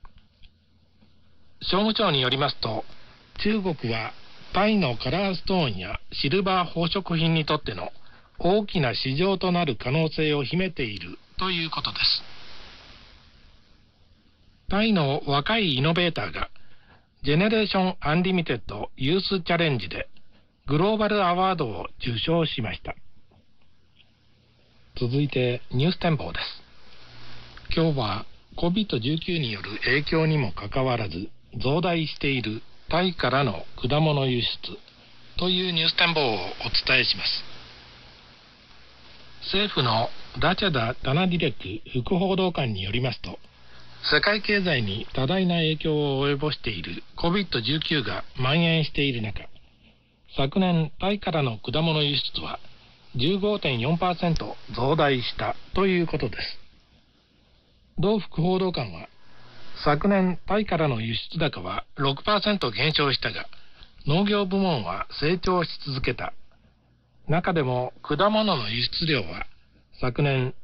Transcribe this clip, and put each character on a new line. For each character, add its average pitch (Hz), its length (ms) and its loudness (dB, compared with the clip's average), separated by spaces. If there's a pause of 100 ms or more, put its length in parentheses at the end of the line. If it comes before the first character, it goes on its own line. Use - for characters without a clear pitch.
(1600)
商 - 180 0
務 214 160 2
省 202 180 2
に 135 100 2
よ 127 60 2
り 131 100 0
ま 139 120 0
す - 100 -6
と、 110 240 -4 (580)
中 214 180 2
国 151 320 -2
は 113 200 -4 (420)
タ 196 140 4
イ 220 100 4
の 131 180 2
カ - 140 -2
ラ 190 220 0
ー - 20 -2
ス - 100 -4
ト 190 100 2
ー 147 200 2
ン 92 40 -6
や 90 200 -8 (140)
シ - 180 -2
ル 190 140 2
バ 185 200 4
ー 170 40 -8
宝 165 200 0
飾 175 280 -2
品 160 180 4
に 156 100 2
と 151 120 2
っ 151 60 -2
て 110 120 -4
の 90 160 -8 (520)
大 208 220 6
き 196 160 0
な 123 140 2
市 135 220 -2
場 190 200 4
と 185 160 0
な 175 120 4
る 131 120 0
可 123 140 -4
能 160 180 4
性 156 240 2
を 143 120 2
秘 139 120 -2
め 185 140 0
て 160 120 -4
い 104 160 -4
る 87 200 -12 (200)
と 185 120 0
い 170 160 -2
う 160 40 -6
こ - 120 -4
と - 100 -2
で - 60 -6
す。 - 240 2 (2500)
タ 202 140 2
イ 226 100 2
の 147 320 2
若 143 320 2
い 170 180 2
イ 131 60 0
ノ 160 100 4
ベ 175 160 2
ー 170 40 -2
タ 104 100 -4
ー 92 100 -6
が、 - 160 -6 (720)
ジ - 100 2
ェ 151 40 6
ネ 202 140 6
レ 220 140 4
ー - 20 -2
シ 196 100 0
ョ 190 60 4
ン 185 180 2
ア 147 140 2
ン 175 80 4
リ 190 100 2
ミ 175 120 2
テ 147 100 -2
ッ 107 120 -6
ド - 300 -6
ユ 143 220 2
ー - 20 -2
ス 185 220 0
チ - 100 0
ャ 170 60 4
レ 165 100 4
ン 135 100 2
ジ 95 120 -8
で - 180 -8 (580)
グ 147 120 4
ロ 202 160 6
ー 214 40 2
バ 214 100 4
ル 208 140 4
ア 175 120 4
ワ 190 180 4
ー 185 40 0
ド 156 100 0
を 98 220 -4 (100)
受 120 200 -2
賞 165 280 2
し - 160 -2
ま 92 100 -2
し - 80 -8
た。 - 140 -8 (2000)
続 127 240 0
い 147 80 2
て 123 340 0 (100)
ニ 127 140 2
ュ - 40 4
ー - 20 2
ス - 60 -4
展 165 180 2
望 85 160 -6
で - 80 -4
す。 - 1300 -10
今 165 180 4
日 139 60 0
は 101 280 -2 (300)
コ 175 140 0
ビ 202 140 2
ッ 196 40 -12
ド 135 100 0
十 139 200 0
九 170 200 -4
に 123 140 -2
よ 101 100 -8
る 98 80 -8 (140)
影 143 200 2
響 160 220 2
に 156 100 4
も 123 160 0
か - 160 -6
か 135 140 0
わ 127 140 2
ら 107 120 -2
ず、 90 220 -6 (260)
増 135 240 2
大 170 260 2
し - 120 -8
て 147 100 -2
い 131 140 0
る 110 200 -4 (280)
タ 165 120 2
イ 180 120 2
か 127 160 0
ら 135 140 4
の 95 200 -2 (160)
果 143 200 2
物 147 260 4
輸 123 160 2
出 - 60 2 (920)
と 180 100 2
い 185 220 0
う - 20 -2
ニ 165 100 2
ュ - 40 2
ー - 20 2
ス - 80 0
展 175 160 4
望 156 80 2
を 123 140 2
お - 20 0 (500)
伝 131 140 4
え 120 40 4
し - 120 0
ま - 80 -6
す。 - 200 -4 (2000)
政 196 280 -2
府 156 100 0
の 113 260 2 (300)
ラ 151 160 2
チ 202 120 -2
ャ 185 40 0
ダ・ 127 320 0
ダ 131 120 0
ナ 180 120 2
デ 175 100 0
ィ 165 40 0
レ 151 120 0
ク - 40 -8 (460)
副 180 160 0
報 190 180 2
道 185 160 2
官 131 220 -2
に 95 80 -6
よ 98 100 -4
り 123 80 0
ま 123 120 0
す - 100 -10
と、 - 160 -10 (720)
世 151 80 4
界 202 220 2
経 208 200 2
済 156 200 2
に 101 320 -4
多 131 120 2
大 185 200 2
な 175 100 2
影 156 220 2
響 147 400 0
を 139 80 2
及 143 100 2
ぼ 143 160 -2
し - 100 -8
て 123 80 -4
い 95 120 -6
る - 200 -8 (140)
コ 170 140 2
ビ 196 140 2
ッ 165 60 -10
ド 135 100 -2
十 135 200 0
九 151 220 0
が - 220 -4 (120)
蔓 131 200 2
延 165 280 4
し - 80 -4
て 147 100 0
い 139 100 2
る 117 100 -2
中、 107 260 -6 (880)
昨 139 240 2
年 170 400 4
タ 190 100 0
イ 202 100 0
か - 100 -2
ら 160 120 2
の 117 160 0
果 127 220 -2
物 156 220 2
輸 143 140 0
出 - 240 -4
は - 180 -8 (580)
十 160 220 4
五 208 200 2
点 135 220 0
四 156 180 2
パ 180 140 2
ー 170 80 -4
セ 175 80 2
ン 165 80 4
ト - 200 -4 (200)
増 135 180 4
大 143 260 4
し - 160 -4
た - 200 -2 (180)
と 196 140 4
い 180 120 4
う 165 60 2
こ 151 120 -2
と 131 100 0
で - 120 -8
す。 - 180 -8 (1400)
同 208 220 4
副 - 200 -4
報 185 200 4
道 185 100 2
官 120 220 -4
は、 80 160 -12 (760)
昨 147 220 4
年 185 400 4
タ 202 140 2
イ 208 60 0
か 180 100 0
ら 160 100 2
の 120 140 0
輸 113 140 -2 (180)
出 170 60 -4
高 160 220 0
は - 240 -6 (120)
六 139 260 -2
パ 208 140 4
ー 202 40 2
セ 208 120 2
ン 196 80 2
ト 123 100 0
減 123 220 0
少 143 200 2
し - 80 0
た 117 120 -2
が、 80 140 -8 (600)
農 170 180 4
業 202 220 2
部 190 120 0
門 170 260 2
は 92 240 -6 (120)
成 175 180 2
長 180 260 2
し - 60 -6 (140)
続 131 160 -4
け 123 140 -2
た。 - 180 -6 (960)
中 175 240 2
で 165 120 2
も 127 280 0 (100)
果 170 280 4
物 214 260 2
の 107 140 -2
輸 117 120 -2
出 - 240 -2
量 139 160 2
は 85 240 -8 (540)
昨 127 220 0
年 131 420 2